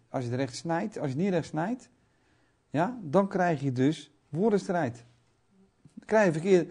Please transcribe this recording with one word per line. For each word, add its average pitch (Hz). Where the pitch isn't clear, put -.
als 131
je 120
het 123
recht 135
snijdt, 170
als 151
je 131
het 156
niet 202
recht 147
snijdt, 185
ja, 196
dan 185
krijg 175
je 135
dus 131
woordenstrijd. 185
Dan -
krijg 214
je 165
verkeer-, 165